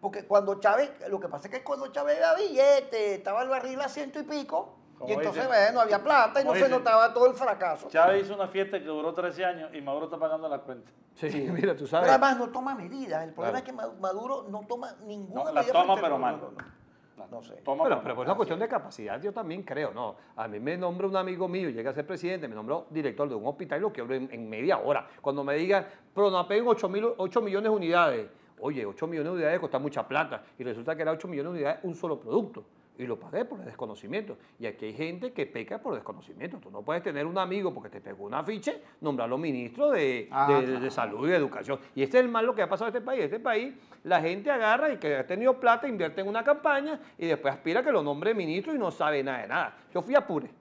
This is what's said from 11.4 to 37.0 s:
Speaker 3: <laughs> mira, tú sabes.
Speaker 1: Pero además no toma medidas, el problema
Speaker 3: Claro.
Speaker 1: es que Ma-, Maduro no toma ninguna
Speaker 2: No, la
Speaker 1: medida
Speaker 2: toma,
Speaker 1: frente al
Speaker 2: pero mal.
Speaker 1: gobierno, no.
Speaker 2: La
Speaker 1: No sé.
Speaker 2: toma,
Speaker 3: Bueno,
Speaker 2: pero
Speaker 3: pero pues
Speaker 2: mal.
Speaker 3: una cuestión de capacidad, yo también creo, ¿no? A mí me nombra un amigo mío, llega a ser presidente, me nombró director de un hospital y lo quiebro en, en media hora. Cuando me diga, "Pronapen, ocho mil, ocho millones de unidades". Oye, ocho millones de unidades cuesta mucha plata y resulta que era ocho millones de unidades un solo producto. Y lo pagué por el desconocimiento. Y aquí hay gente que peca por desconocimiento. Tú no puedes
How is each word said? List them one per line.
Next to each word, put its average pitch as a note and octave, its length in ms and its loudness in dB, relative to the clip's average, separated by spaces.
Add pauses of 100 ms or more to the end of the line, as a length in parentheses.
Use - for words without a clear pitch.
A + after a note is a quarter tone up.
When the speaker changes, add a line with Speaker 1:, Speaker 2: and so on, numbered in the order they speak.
Speaker 3:
<laughs> F3+ 40 -2
mira, E3+ 240 2
tú C#3+ 100 -8
sabes. E3+ 220 4
Speaker 1:
Pero C4+ 40 10 (120)
además C4 140 4
no A#3+ 120 -4
toma C4 240 -4
medidas, F#3 480 -6
el D#3+ 120 -12
problema A#3 260 -2
Speaker 3:
Claro. B3+ 220 -14
Speaker 1:
es - 40 -6
que A3+ 80 -8
Ma-, F#3+ 60 -16
Maduro G#3 480 -4
no G#3 180 -10
toma A#3+ 380 -10
ninguna G#3 400 -8
Speaker 2:
No, D#4 80 -4
la D3 80 2
Speaker 1:
medida A#3+ 140 0
Speaker 2:
toma, F3 100 8 (100)
Speaker 1:
frente F#3+ 120 0
al D3+ 60 2
Speaker 2:
pero C3+ 60 0
mal. A#2+ 220 -2
Speaker 1:
gobierno, - 220 -14
no. - 180 -20 (400)
Speaker 2:
La F#2+ 60 -16
Speaker 1:
No A#2 160 -16
sé. A#2 140 -20
Speaker 2:
toma, C#3 260 -2
Speaker 3:
Bueno, A3+ 140 4
Speaker 2:
pero A2 60 -4
Speaker 3:
pero B2 120 -6
pues B2 120 -4
Speaker 2:
mal. E3+ 60 0
Speaker 3:
una G3+ 40 2
cuestión F3+ 240 0
de A3+ 80 -2
capacidad, A#2+ 520 -6
yo G3+ 100 -6
también F#3+ 320 -10
creo, C3+ 300 -6
¿no? G#2+ 240 -8 (200)
A A2 120 -8
mí G#2 100 -10
me D3+ 200 -4
nombra F3+ 280 -4
un F#3+ 100 -2
amigo F#3 320 -2
mío, F3 200 -4
llega A#2 220 -4
a - 20 -8
ser D3 140 -6
presidente, F3 420 -6
me A2+ 60 -12
nombró A#2+ 340 -6
director D3 400 -4
de B2+ 60 -6
un G#2+ 120 -6
hospital D3 320 -4
y F3+ 40 -2
lo G#3 100 -2
quiebro B2 220 -6
en, C3 180 -6
en A#2 160 -10
media A#2 300 0
hora. A2 280 0 (140)
Cuando C#3 240 -2
me C#3 120 0
diga, F#3 300 2 (280)
"Pronapen, G3 520 2
ocho A3 220 2
mil, G#3 180 0 (120)
ocho F#3+ 240 0
millones G3+ 280 -2
de G#3+ 60 4
unidades". E3 540 2 (320)
Oye, B2+ 240 -4
ocho G2+ 200 -6
millones E3 260 -4
de F#3 40 -4
unidades E3 240 2
cuesta C#3 180 -2
mucha C3+ 300 -4
plata C3 340 -2 (160)
y B2+ 60 -10
resulta B2 320 -4
que D#3+ 60 -6
era D#3 100 0
ocho D#3+ 160 -6
millones D#3+ 240 -6
de F3 60 -6
unidades D3 240 -2
un F3 120 -6
solo D3+ 240 -4
producto. D3+ 460 -4 (340)
Y B2+ 80 -8
lo A#2+ 120 -6
pagué A3+ 280 -6
por A#3 140 -12
el - 40 -16
desconocimiento. B2 720 -10 (220)
Y A#2 80 -8
aquí G#2+ 180 -8
hay A2 80 -8
gente F3 400 -8
que G#3 140 -4
peca B2 320 -8
por B3+ 160 -6
desconocimiento. D3 640 -12
Tú - 120 -20
no G#2 120 -12
puedes E3 200 -4